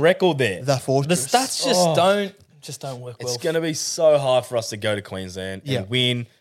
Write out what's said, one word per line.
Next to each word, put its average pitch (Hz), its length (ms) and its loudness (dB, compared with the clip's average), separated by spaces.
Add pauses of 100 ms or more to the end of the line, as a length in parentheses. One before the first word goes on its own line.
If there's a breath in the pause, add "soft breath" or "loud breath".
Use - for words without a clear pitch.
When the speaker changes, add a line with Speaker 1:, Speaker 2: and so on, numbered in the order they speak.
Speaker 1:
record 175 360 2
there. 104 260 -2
Speaker 2:
The 135 120 2
Fortress. 139 480 0
Speaker 3:
The - 140 2
stats - 260 -2
just 180 220 2
Speaker 1:
Oh. 160 80 2
Speaker 3:
don't, 190 400 2 (260)
just - 200 -16
don't 131 200 -12
work 123 200 -14
Speaker 1:
It's 123 100 -6
Speaker 3:
well. 123 80 -6
Speaker 1:
gonna 165 220 -2
be 165 140 -2
so 156 440 4
hard 127 260 2
for 127 140 -6
us 110 120 -4
to 110 60 -8
go 104 200 -2
to 101 60 -4
Queensland 95 600 -10
and 143 80 -6
Speaker 2:
Yeah. 120 100 -2
Speaker 1:
win 123 440 -2 (140)